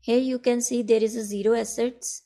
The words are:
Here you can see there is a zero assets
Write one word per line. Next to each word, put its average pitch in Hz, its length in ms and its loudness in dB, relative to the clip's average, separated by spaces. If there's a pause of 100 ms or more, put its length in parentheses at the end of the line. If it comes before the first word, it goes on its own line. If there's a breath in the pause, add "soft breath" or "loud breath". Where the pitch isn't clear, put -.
Here 233 180 2
you 262 220 0
can 240 200 2
see 240 220 -2
there 220 220 4
is 220 100 -2
a 226 100 -6
zero 202 300 0
assets 233 720 -4